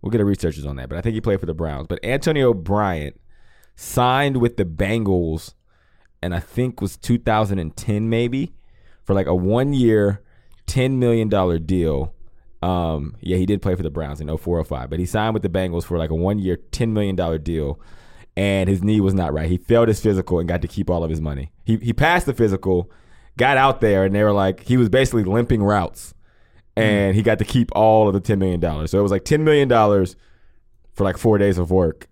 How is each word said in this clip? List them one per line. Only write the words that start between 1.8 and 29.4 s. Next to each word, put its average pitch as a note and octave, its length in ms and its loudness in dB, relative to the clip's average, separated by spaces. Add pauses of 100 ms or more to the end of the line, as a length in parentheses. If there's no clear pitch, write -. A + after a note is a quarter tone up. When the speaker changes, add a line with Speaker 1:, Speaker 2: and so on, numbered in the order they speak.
Speaker 1:
But - 160 -8
Antonio C3+ 520 2
Bryant F#2 640 -2 (560)
signed C3 640 0
with A#2 200 0
the G2 80 0
Bengals, F2+ 880 -2 (720)
and F2+ 100 -4
I F2 60 -2
think B2 420 -6
was G2 160 -6
two A#2 220 -2
thousand G#2+ 400 0
and D#2 160 -8
ten G#2+ 340 -4
maybe, A#2+ 440 -2 (500)
for, - 100 -2
like, F#2+ 140 0
a E2 80 0
one-year, G#2+ 880 2 (440)
ten C3 340 0
million A#2 300 2
dollar F#2 300 2
deal. D#2+ 540 -2 (480)
Um, E2 580 -4
yeah, F2+ 180 -2
he F#2 80 2
did G2+ 160 0
play F#2+ 140 -2
for F2+ 80 -6
the D#2 60 -4
Browns D2 320 -8
in D2+ 80 -8
oh D#2 80 -4
four, F2 220 -2
oh D#2+ 40 -4
five, C2 260 -8
but E2 100 -6
he F2+ 60 -2
signed A2 280 -2
with G#2+ 100 -4
the G#2 60 0
Bengals F2 340 -2
for, F2 140 -4
like, D#2+ 120 -2
a D#2+ 60 -2
one-year, F#2 420 0 (140)
ten A#2 220 -2
million G#2 220 -2
dollar E2+ 220 -2
deal, D2+ 420 -4 (580)
and G2 320 0
his F#2+ 140 2
knee G#2+ 180 2
was F#2+ 120 2
not E2+ 200 0
right. D#2 160 -2
He F2+ 80 0
failed A#2 320 4
his G#2+ 120 2
physical F#2 380 0
and E2+ 80 -4
got E2+ 140 -2
to E2+ 60 -6
keep F2+ 220 -6
all E2+ 140 -2
of D#2+ 60 -4
his D#2+ 120 -4
money. C#2+ 300 -8 (140)
He, A2+ 120 2
he A#2 160 -4
passed E3 320 2
the C3+ 80 -2
physical, F#2+ 560 0 (480)
got C3 200 4
out C3+ 240 2
there, G2 240 4
and G2 100 0
they G#2 80 4
were G#2+ 80 4
like, F#2+ 300 0
he B2 160 2
was A#2+ 120 4
basically B2+ 360 2
limping A2+ 360 0
routes, G2+ 520 -2 (640)
and G#2 360 2
Speaker 2:
Mm. - 20 2
Speaker 1:
he G#2+ 60 2
got A2 180 2
to G#2 60 0
keep - 300 0
all A2 320 6
of G2 60 2
the G2 80 2
ten G2+ 180 0
million F#2 220 0
dollars. D#2+ 300 -4
So F#2 80 2
it - 40 4
was, G2 80 2
like, G2 140 -2
ten D3+ 180 0